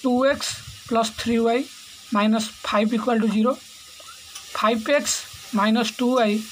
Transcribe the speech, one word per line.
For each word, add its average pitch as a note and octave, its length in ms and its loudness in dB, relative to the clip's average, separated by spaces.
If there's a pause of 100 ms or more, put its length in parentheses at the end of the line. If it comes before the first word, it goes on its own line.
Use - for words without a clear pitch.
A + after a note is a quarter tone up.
ଟୁ C4 80 2 (200)
ଏକ୍ସ - 180 -4 (400)
ପ୍ଲସ୍ A3+ 300 2
ଥ୍ରୀ A#3 160 0 (100)
ୱାଇ A#3 140 4 (560)
ମାଇନସ୍ G#3+ 320 2 (200)
ଫାଇଭ୍ G#3+ 300 2
ଇକ୍ୱାଲ୍ A3+ 260 0
ଟୁ A3+ 120 2
ଜିରୋ, A3 160 2 (1040)
ଫାଇଭ୍ A3 260 0 (140)
ଏକ୍ସ D4+ 160 -2 (460)
ମାଇନସ୍ A3 400 2
ଟୁ B3 80 2 (120)
ୱାଇ G#3+ 140 2 (180)